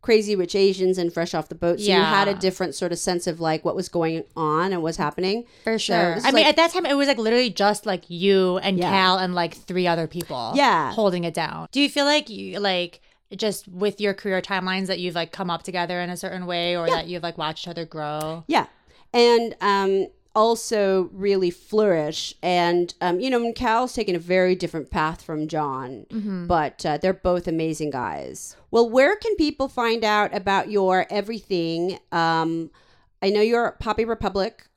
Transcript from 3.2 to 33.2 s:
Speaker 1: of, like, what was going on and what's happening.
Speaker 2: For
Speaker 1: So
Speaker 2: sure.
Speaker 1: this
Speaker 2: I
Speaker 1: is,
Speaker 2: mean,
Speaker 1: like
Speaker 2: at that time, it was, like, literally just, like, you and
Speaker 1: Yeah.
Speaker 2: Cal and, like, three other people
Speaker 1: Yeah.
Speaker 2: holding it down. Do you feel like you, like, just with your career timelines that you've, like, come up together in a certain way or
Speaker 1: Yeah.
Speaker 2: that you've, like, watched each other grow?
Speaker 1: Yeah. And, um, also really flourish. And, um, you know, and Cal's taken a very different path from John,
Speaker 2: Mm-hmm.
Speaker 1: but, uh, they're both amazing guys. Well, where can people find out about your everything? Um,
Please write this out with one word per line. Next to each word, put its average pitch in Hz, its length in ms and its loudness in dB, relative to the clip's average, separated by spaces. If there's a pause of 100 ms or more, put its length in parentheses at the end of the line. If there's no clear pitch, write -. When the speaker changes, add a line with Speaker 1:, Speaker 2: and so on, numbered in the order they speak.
Speaker 1:
of, 165 140 -6
like, 160 240 0
what 165 100 -2
was 180 140 -4
going 165 360 -2 (120)
on 160 360 0
and 175 100 -4
what's 160 160 -4
happening. 185 460 -2 (200)
Speaker 2:
For 226 140 0
Speaker 1:
So - 160 -2
Speaker 2:
sure. 170 220 2
Speaker 1:
this 240 80 -6
Speaker 2:
I - 40 4
Speaker 1:
is, 269 60 2
Speaker 2:
mean, 311 100 6
Speaker 1:
like 302 60 6
Speaker 2:
at 294 60 2
that 330 160 4
time, 349 140 -2
it 277 100 2
was, 277 120 2
like, 269 100 2
literally 233 320 2
just, 202 360 0
like, 185 220 -4
you 185 500 2
and 190 200 0
Speaker 1:
Yeah. 170 120 0
Speaker 2:
Cal 185 280 4
and, 185 160 -2
like, 170 200 -2
three 180 320 -2
other 170 200 0
people 139 480 -8
Speaker 1:
Yeah. 170 380 4
Speaker 2:
holding 190 320 0
it 165 100 -4
down. 160 380 -6
Do 269 80 0
you 285 80 4
feel 285 160 0
like 294 260 2
you, 196 300 -10
like, 180 400 -2 (360)
just 202 320 -4
with 190 320 -4
your 202 140 0
career 190 280 -2
timelines 190 440 -4
that 185 140 -4
you've, 180 160 -4
like, 165 160 -4
come 180 180 -6
up 170 140 -4
together 180 360 -4
in 175 100 -6
a 180 60 -8
certain 180 300 -10
way 175 300 -2
or 170 100 -2
Speaker 1:
Yeah. 170 100 2
Speaker 2:
that 165 120 -4
you've, 175 160 -8
like, 170 140 -8
watched 156 280 -6
each 180 40 -12
other 165 140 -10
grow? 156 640 -8
Speaker 1:
Yeah. 277 180 0 (480)
And, 240 460 4
um, 196 460 2 (300)
also 214 760 2
really 190 360 0
flourish. 170 920 0
And, 175 580 2
um, 180 200 0
you 262 100 -2
know, 240 120 2
and 233 120 -2
Cal's 247 400 0
taken 196 200 -2
a 170 40 -2
very 180 360 2
different 165 360 -6
path 160 320 -2
from 156 260 -6
John, 135 600 -6
Speaker 2:
Mm-hmm. 196 360 -6
Speaker 1:
but, 160 380 0
uh, 151 140 0
they're 185 160 0
both 180 340 0
amazing 160 400 -2
guys. 80 680 -8 (160)
Well, 233 200 6
where 277 260 6
can 427 200 -2
people 302 300 0
find 233 380 -2
out 208 300 2
about 196 360 0
your 185 380 2
everything? 185 920 -4 (140)
Um, 165 580 0 (520)